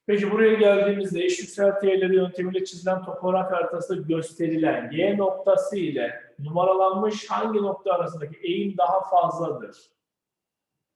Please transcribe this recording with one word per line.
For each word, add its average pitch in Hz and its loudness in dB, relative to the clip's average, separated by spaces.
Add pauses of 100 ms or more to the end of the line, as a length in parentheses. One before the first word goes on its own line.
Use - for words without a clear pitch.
Peki 202 2
buraya 220 6
geldiğimizde 196 2
eş 180 0
yükselti 202 0
eğrileri 190 2
yöntemiyle 185 0
çizilen 185 -4
topografi 185 -2
haritasında 170 -4
gösterilen 160 -2
Y 196 0
noktası 190 0
ile 131 -6
numaralanmış 190 0
hangi 214 -2
nokta 190 -4
arasındaki 165 -6
eğim 190 -4
daha 185 0
fazladır? 160 -2 (1200)